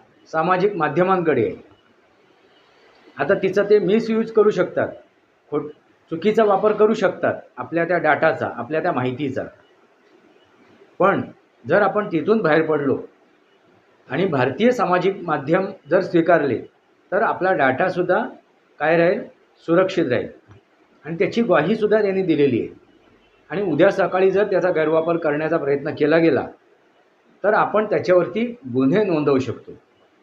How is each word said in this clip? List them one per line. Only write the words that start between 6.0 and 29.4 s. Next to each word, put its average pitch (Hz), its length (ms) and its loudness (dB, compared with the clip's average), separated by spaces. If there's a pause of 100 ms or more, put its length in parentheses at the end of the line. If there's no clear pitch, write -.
चुकीचा 208 340 0
वापर 202 280 2
करू 214 220 4
शकतात 151 480 -2 (160)
आपल्या 160 280 -4
त्या 175 120 0
डेटाचा, 151 580 2
आपल्या 123 260 -6
त्या 175 100 -2
माहितीचा. 127 520 -4 (1600)
पण 180 220 2 (460)
जर 175 140 2
आपण 202 260 0
तिथून 165 340 0
बाहेर 160 240 2
पडलो 143 360 -2 (1080)
आणि 151 160 -2
भारतीय 196 460 0
सामाजिक 180 520 0
माध्यम 160 420 -2 (240)
जर 185 120 2
स्वीकारले, 160 580 2 (520)
तर 190 100 0
आपला 185 320 -2
डेटासुद्धा 175 720 0 (540)
काय 160 180 0
राहील? 180 260 0 (340)
सुरक्षित 170 500 0
राहील. 110 200 -2 (800)
आणि 160 100 -8
त्याची 190 260 -2
ग्वाहीसुद्धा 196 600 2
त्यांनी 190 200 -2
दिलेली 143 380 2
आहे. - 100 -6 (800)
आणि 165 120 -6
उद्या 180 300 2
सकाळी 190 400 0
जर 196 140 2
त्याचा 180 260 0
गैरवापर 160 460 0
करण्याचा 156 400 -2
प्रयत्न 143 320 -2
केला 147 280 2
गेला, 143 300 2 (960)
तर 208 100 2
आपण 202 320 0
त्याच्यावरती 180 720 0 (180)
गुन्हे 135 300 2
नोंदवू 151 360 0